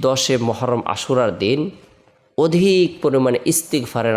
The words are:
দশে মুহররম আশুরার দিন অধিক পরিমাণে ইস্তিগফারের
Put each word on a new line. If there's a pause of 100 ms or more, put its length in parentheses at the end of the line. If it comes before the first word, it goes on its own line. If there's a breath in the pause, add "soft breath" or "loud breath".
দশে (120)
মুহররম (120)
আশুরার (120)
দিন (760)
অধিক (160)
পরিমাণে (120)
ইস্তিগফারের